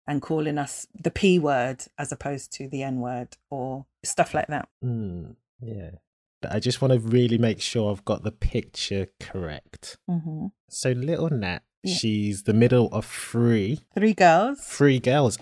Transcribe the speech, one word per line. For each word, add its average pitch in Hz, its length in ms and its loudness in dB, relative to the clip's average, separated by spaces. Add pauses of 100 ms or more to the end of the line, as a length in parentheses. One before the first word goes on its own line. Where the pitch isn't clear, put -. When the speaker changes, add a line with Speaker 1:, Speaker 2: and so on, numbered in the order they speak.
Speaker 1:
and 143 140 0
calling 151 380 -2
us - 280 -6 (140)
the - 120 -2
P 185 260 4
word 131 460 0 (140)
as 143 140 -6
opposed 143 420 -8
to 139 140 -12
the 135 140 -6
N 131 180 -4
word 123 360 -8 (140)
or 131 360 -8 (180)
stuff - 300 0
like 156 140 -2
that. 147 200 -6 (160)
Speaker 2:
Mm, 107 520 -6 (240)
yeah. 107 300 -12 (500)
But - 120 -8
I 104 60 -2
just 123 240 -2
wanna 127 160 4
really 117 400 2
make 113 220 2
sure 107 320 -2
I've 98 120 -10
got - 200 -2
the 107 80 -4
picture - 720 -4 (140)
correct. - 800 -12 (120)
Speaker 1:
Mm-hmm. 160 360 -6 (220)
Speaker 2:
So - 220 -4
little 143 400 -2
Nat, 101 300 -2 (240)
Speaker 1:
Yeah. 190 100 -2
Speaker 2:
she's 104 500 0
the 113 100 2
middle 117 340 6
of 110 180 -4
three. 117 760 0 (120)
Speaker 1:
Three 214 200 4
girls. 190 460 6
Speaker 2:
Three 143 380 4
girls 123 440 2